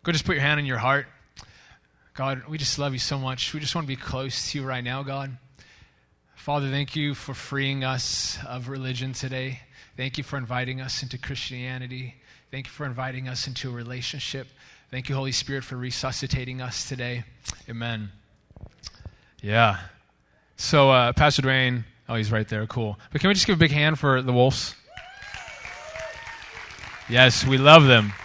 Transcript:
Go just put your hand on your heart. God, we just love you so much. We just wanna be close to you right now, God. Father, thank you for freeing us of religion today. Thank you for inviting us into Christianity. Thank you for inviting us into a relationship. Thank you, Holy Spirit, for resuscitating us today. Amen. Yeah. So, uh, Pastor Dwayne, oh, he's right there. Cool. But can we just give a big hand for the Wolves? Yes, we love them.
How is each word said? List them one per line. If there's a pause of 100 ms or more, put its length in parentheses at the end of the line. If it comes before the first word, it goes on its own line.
Go
just
put
your
hand
on
your
heart. (1080)
God,
we
just
love
you
so
much.
We
just
wanna
be
close
to
you
right
now,
God. (1000)
Father,
thank
you
for
freeing
us
of
religion
today. (340)
Thank
you
for
inviting
us
into
Christianity. (340)
Thank
you
for
inviting
us
into
a
relationship. (440)
Thank
you,
Holy
Spirit,
for
resuscitating
us
today. (460)
Amen. (1300)
Yeah. (800)
So,
uh,
Pastor
Dwayne, (240)
oh,
he's
right
there.
Cool. (100)
But
can
we
just
give
a
big
hand
for
the
Wolves? (2250)
Yes,
we
love
them. (140)